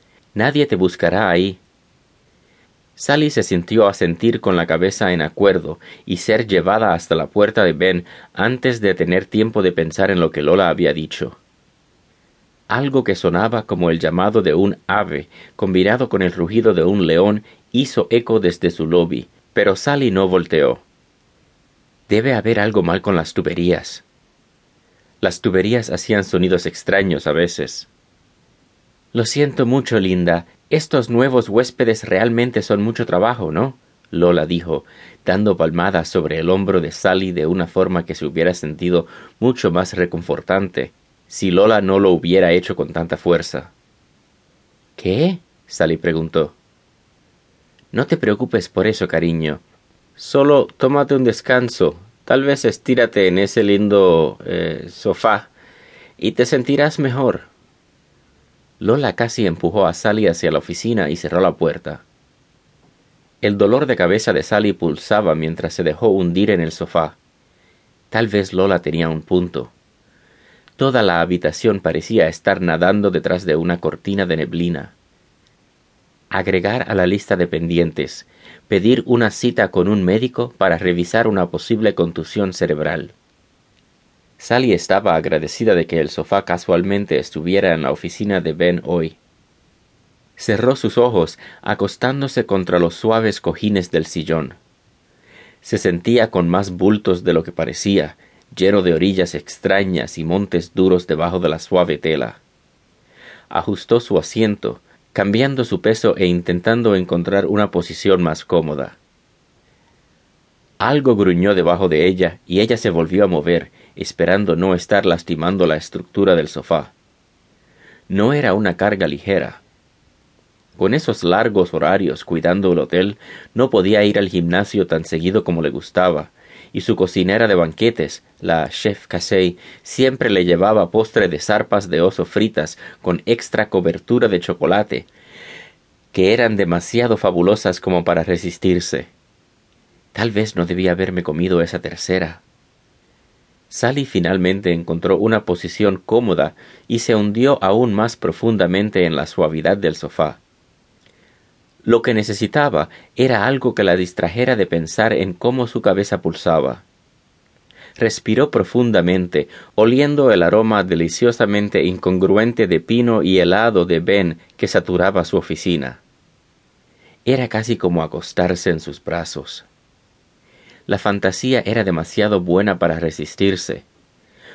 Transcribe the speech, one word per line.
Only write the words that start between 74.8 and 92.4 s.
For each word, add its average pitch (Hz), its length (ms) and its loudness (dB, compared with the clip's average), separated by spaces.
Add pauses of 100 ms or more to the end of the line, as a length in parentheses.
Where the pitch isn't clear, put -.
Agregar 95 640 -2
a 107 40 -2
la 92 120 2
lista 98 300 0
de 87 100 0
pendientes, 82 800 -2 (420)
pedir 107 380 2
una 120 260 2
cita 113 400 -2
con 90 160 0
un 104 160 0
médico 117 540 -2
para 87 200 2
revisar 90 500 0
una 92 200 0
posible 107 480 -2
contusión 85 560 -4
cerebral. 80 640 -4 (1200)
Sally 120 360 2
estaba 95 420 2
agradecida 80 600 0
de 85 120 0
que 82 140 -2
el 76 80 -2
sofá 98 340 -2
casualmente 90 760 -2
estuviera 90 540 0
en 80 100 -2
la 65 80 0
oficina 92 500 -4
de 82 100 -4
Ben 87 320 0
hoy. 82 320 -4 (1200)
Cerró 113 400 0
sus - 220 -4
ojos, 117 420 2 (220)
acostándose 127 840 -4